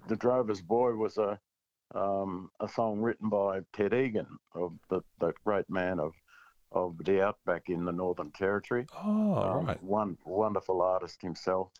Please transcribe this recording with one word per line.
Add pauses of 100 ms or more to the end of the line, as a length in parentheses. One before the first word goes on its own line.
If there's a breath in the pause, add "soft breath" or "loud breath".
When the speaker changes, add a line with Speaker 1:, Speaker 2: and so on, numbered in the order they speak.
Speaker 1:
The
Drover's
Boy
was
a, (560)
um, (100)
a
song
written
by (120)
Ted
Egan, (280)
of (140)
the, (200)
the (120)
great
man
of, (600 soft breath)
of
the
outback
in
the
Northern
Territory. (100)
Speaker 2:
Oh,
Speaker 1:
Um,
Speaker 2:
right.
Speaker 1:
one
wonderful
artist
himself,